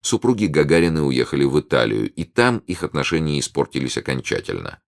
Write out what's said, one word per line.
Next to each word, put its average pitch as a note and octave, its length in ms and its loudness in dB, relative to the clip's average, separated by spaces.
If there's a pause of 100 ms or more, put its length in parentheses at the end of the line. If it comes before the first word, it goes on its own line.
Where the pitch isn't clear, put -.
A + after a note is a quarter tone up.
супруги A2+ 440 0
Гагарины D#2+ 560 4
уехали C#2 420 0
в C#2 140 2
Италию, G#1+ 540 0
и E2 120 -8
там A#2+ 340 0
их - 260 -6
отношения D2+ 560 -2
испортились C2+ 580 -4
окончательно. G1+ 920 -6